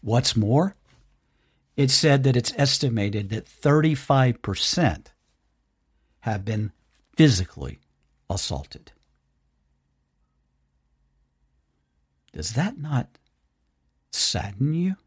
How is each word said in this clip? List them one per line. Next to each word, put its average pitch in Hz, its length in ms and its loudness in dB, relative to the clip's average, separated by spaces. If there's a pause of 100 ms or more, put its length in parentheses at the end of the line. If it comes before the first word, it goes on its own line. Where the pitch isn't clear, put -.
What's 120 360 0
more, 131 400 2 (1000)
it 139 140 2
said 139 340 4
that 127 120 4
it's 120 200 -2
estimated 107 760 0
that 107 180 -8
thirty-five 143 920 2
percent - 720 -2 (1080)
have 104 240 -6
been 107 260 -4 (460)
physically 90 640 2 (500)
assaulted. - 640 -8 (3500)
Does 76 200 -8
that 180 260 -4
not 143 400 -6 (920)
sadden 104 640 -4
you? 185 220 -2 (100)